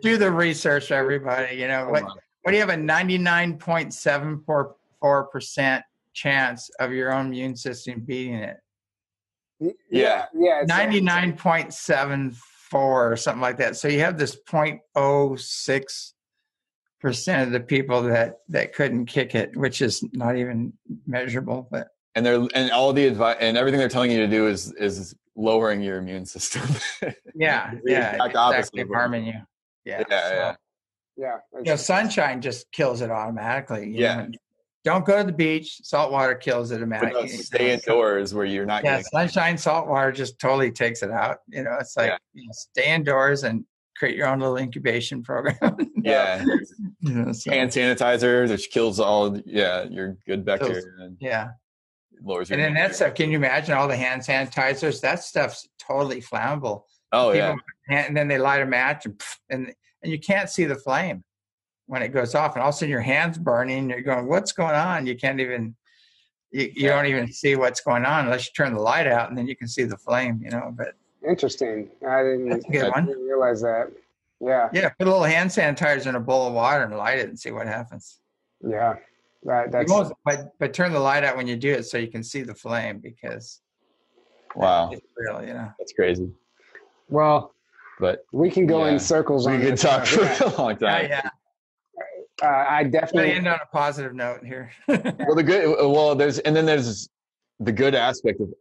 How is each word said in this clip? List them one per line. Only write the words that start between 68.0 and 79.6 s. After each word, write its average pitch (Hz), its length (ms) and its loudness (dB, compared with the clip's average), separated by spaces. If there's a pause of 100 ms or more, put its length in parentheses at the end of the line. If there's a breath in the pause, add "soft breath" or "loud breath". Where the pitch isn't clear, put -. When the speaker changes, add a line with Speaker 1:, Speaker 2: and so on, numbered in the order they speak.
Speaker 1:
on 143 220 2
unless 123 200 0
you - 100 -16
turn 135 180 0
the 107 60 -2
light 135 280 2
out, 117 200 2
and 123 80 -8
then 123 120 -4
you 131 80 -8
can 117 100 -12
see 120 180 -4
the - 120 -4
flame, 120 440 -2
you 113 100 -12
know, 120 260 -6
but 123 180 -10 (340)
Speaker 3:
Interesting. 120 600 -2 (200)
I 135 140 2
didn't, 131 280 0
Speaker 1:
That's 120 140 -2
a - 60 -12
good 139 140 2
Speaker 3:
I 98 60 2
Speaker 1:
one. 156 160 2
Speaker 3:
didn't 131 180 -6
realize 127 380 0
that. 117 280 -2 (480)
Yeah. 127 320 0
Speaker 1:
Yeah, 175 200 0
put 185 180 0
a - 20 6
little 190 140 4
hand 165 240 4
sanitizer 147 600 2
in 131 60 -2
a 123 60 -2
bowl 127 280 2
of 120 40 -2
water 127 320 2
and 107 100 -6
light 113 260 -2
it 107 100 -4
and - 100 -16
see 117 120 -10
what 110 140 -8
happens. 117 520 -10 (440)
Speaker 3:
Yeah. 113 340 0 (480)
That, 120 220 0